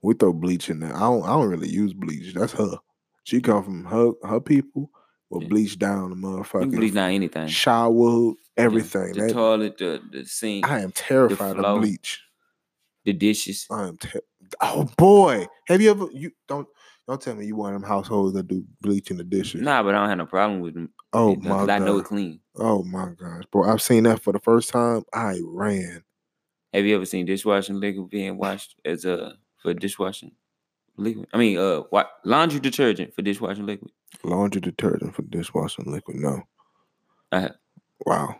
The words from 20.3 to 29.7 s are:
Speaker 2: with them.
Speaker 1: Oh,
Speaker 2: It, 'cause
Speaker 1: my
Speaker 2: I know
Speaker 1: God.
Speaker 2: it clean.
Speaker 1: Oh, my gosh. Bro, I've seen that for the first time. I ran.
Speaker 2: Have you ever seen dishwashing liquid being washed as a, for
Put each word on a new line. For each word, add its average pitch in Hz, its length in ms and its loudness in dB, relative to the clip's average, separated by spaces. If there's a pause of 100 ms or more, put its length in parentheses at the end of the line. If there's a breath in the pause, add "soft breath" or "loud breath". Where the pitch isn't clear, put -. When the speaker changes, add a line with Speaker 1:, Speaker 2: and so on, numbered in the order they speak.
Speaker 2:
with 82 140 -8
them. 85 180 -10 (200)
Speaker 1:
Oh, 110 200 4
Speaker 2:
It, 92 100 2
'cause 98 260 0
Speaker 1:
my 101 60 4
Speaker 2:
I 104 40 2
know 98 160 2
Speaker 1:
God. 98 60 2
Speaker 2:
it - 60 -8
clean. 95 340 -6 (160)
Speaker 1:
Oh, 107 260 0
my 92 340 -8
gosh. 87 360 -14
Bro, 95 180 4
I've 113 120 2
seen 113 220 6
that 113 180 4
for 101 100 0
the 101 80 -2
first 117 300 4
time. 120 320 0 (100)
I 107 320 -4
ran. 175 580 -4 (720)
Speaker 2:
Have 101 120 2
you 104 120 4
ever 95 100 -2
seen 92 200 -4
dishwashing 98 540 0
liquid 98 300 -6
being 95 280 -6
washed 98 360 -8 (100)
as 85 200 -4
a, 90 300 -4 (280)
for 90 100 -2